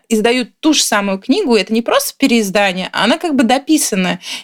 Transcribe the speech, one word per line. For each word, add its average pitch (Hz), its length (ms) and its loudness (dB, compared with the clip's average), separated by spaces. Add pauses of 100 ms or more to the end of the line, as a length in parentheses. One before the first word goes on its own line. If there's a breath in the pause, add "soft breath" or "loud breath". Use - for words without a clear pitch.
издают 226 400 0 (100)
ту 311 140 2
же - 100 0
самую 202 360 -2
книгу, 285 360 0
и 196 60 2
это 202 120 -4
не 226 80 0
просто - 360 -2
переиздание, 196 760 0
а 175 140 -2
она 277 120 2
как 330 180 -2
бы 262 80 2
дописанная. 220 760 0 (240 loud breath)